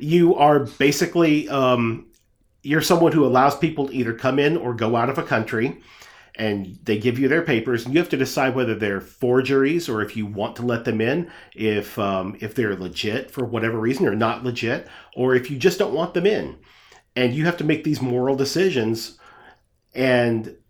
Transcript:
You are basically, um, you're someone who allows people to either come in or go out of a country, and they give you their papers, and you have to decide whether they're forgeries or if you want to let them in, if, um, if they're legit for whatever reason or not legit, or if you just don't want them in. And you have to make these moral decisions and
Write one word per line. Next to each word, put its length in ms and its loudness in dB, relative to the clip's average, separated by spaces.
You 340 4
are 260 6
basically, 880 2
um, 580 0
you're 180 2
someone 300 4
who 120 6
allows 320 4
people 300 -2
to 80 -10
either 200 -2
come 260 0
in 160 2
or 180 -4
go 220 0
out 140 0
of 80 -2
a 40 -4
country, 580 -2
and 460 -4
they 160 -2
give 220 0
you 80 2
their 140 2
papers, 420 -2
and 100 -6
you 60 4
have 80 -2
to 80 -2
decide 400 0
whether 180 0
they're 260 -2
forgeries 880 0
or 140 -2
if 140 -8
you 100 -6
want 300 -8
to 60 -10
let 220 -2
them 160 -2
in, 300 -2
if, 460 -4
um, 400 -4
if 160 -10
they're 180 0
legit 560 -6
for 140 -6
whatever 340 -2
reason 300 0
or 80 0
not 260 -2
legit, 460 -4
or 220 2
if 160 -2
you 60 -8
just 200 2
don't 160 -2
want 200 -4
them 120 2
in. 300 -2
And 180 2
you 120 -2
have 140 0
to 60 -4
make 200 0
these 180 -2
moral 320 0
decisions 840 -2
and 600 0